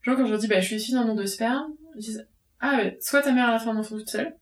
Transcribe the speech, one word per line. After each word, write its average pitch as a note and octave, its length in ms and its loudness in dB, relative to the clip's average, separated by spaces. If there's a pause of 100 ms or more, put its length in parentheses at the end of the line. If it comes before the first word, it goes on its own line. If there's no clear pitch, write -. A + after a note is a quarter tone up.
Genre, B3+ 120 2
quand C4 100 4
je G#3+ 60 0
leur G#3 80 0
dis, A3 80 0
bah, G3+ 120 4
je F#3 80 0
suis A3 80 -4
issue A3 160 -4
d'un B3 140 2
don A3 100 0
de G3+ 100 -2
sperme, C4 480 -2 (220)
ils G#3+ 60 -14
disent, G#3+ 260 -12 (320)
ah C4+ 180 2
ouais, G3 240 0
soit - 200 2
ta C#4 100 2
mère, B3 180 4
elle A3+ 60 4
a A3+ 40 2
fait A3+ 100 -4
un A3 80 -2
enfant G#3+ 200 -6
toute A3 120 -10
seule C4 320 -4